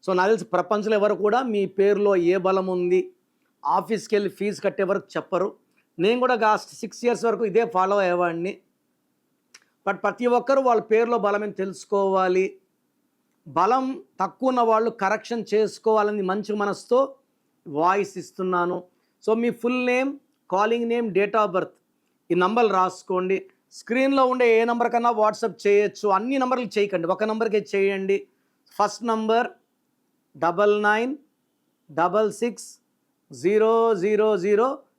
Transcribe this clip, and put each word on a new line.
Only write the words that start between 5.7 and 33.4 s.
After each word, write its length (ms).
నేను 220
కూడా 140
లాస్ట్ 400
సిక్స్ 300
ఇయర్స్ 200
వరకు 200
ఇదే 300
ఫాలో 240
అయ్యేవాడిని. 600
But 80
ప్రతి 300
ఒక్కరూ 360
వాళ్ళ 200
పేరులో 360
బలం 260
ఎంత 120
తెలుసుకోవాలి. 1000
బలం 540
తక్కువ 280
ఉన్న 120
వాళ్ళు 300
కరెక్షన్ 540
చేసుకోవాలని 680
మంచి 340
మనసుతో 580
వాయిస్ 520
ఇస్తున్నాను. 680
So, 100
మీ 120
ఫుల్ 360
నేమ్, 320
కాలింగ్ 380
నేమ్, 220
date 200
of 200
birth, 180
ఈ 40
నంబర్లు 380
రాసుకోండి. 760
స్క్రీన్లో 540
ఉండే 340
ఏ 40
నంబర్ 280
కన్నా 180
WhatsApp 420
చేయొచ్చు. 420
అన్ని 300
నంబర్లు 400
చేయకండి, 280
ఒక 180
నంబర్కే 500
చేయండి. 540
ఫస్ట్ 340
నంబర్ 460
డబల్ 460
నైన్ 340
డబల్ 400
సిక్స్ 460
జీరో 600